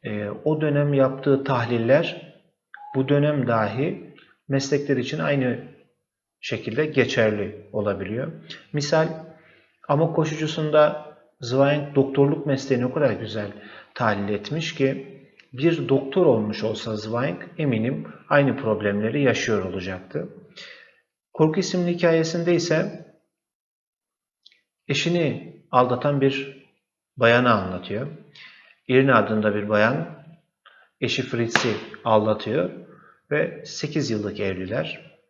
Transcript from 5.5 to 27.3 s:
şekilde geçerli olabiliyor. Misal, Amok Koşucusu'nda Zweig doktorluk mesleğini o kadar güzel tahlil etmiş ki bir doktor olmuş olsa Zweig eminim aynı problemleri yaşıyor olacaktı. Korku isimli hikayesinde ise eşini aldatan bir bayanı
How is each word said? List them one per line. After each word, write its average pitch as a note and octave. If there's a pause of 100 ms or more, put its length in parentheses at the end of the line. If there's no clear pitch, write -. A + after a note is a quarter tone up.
şekilde A#2
geçerli G#2+
olabiliyor. G#2 (400)
Misal, D#3 (800)
Amok D#3+
Koşucusu'nda D3+ (260)
Zweig C#3
doktorluk C#3
mesleğini C3
o B2
kadar C#3+
güzel G#2 (420)
tahlil G#2
etmiş D3
ki C3+ (320)
bir D3
doktor D#3
olmuş G#2+
olsa A2
Zweig A#2 (220)
eminim C3+ (200)
aynı C#3+
problemleri G#2+
yaşıyor A2+
olacaktı. F#2 (1040)
Korku D#3
isimli F3
hikayesinde E3+
ise E3+ (1800)
eşini D3+ (140)
aldatan B2+
bir - (520)
bayanı A#2+